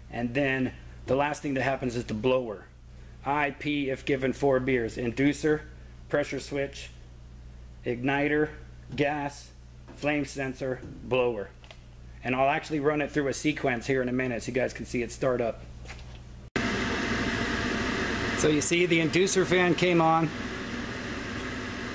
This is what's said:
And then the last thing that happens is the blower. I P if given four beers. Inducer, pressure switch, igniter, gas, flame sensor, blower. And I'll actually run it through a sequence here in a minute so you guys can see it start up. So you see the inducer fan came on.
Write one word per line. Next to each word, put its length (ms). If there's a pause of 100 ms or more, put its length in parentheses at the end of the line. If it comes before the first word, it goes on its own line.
(120)
And 220
then 400 (340)
the 80
last 260
thing 120
that 100
happens 320
is 80
the 100
blower. 520 (600)
I 260
P 380
if 160
given 280
four 260
beers. 380
Inducer, 640 (480)
pressure 300
switch, 520 (920)
igniter, 680 (460)
gas, 540 (460)
flame 300
sensor, 540 (260)
blower. 440 (720)
And 120
I'll 140
actually 320
run 200
it 100
through 180
a 40
sequence 540
here 160
in 60
a 40
minute 300
so 60
you 40
guys 200
can 120
see 160
it 100
start 300
up. 220 (2750)
So 100
you 140
see 240
the 140
inducer 440
fan 300
came 280
on. 280 (1700)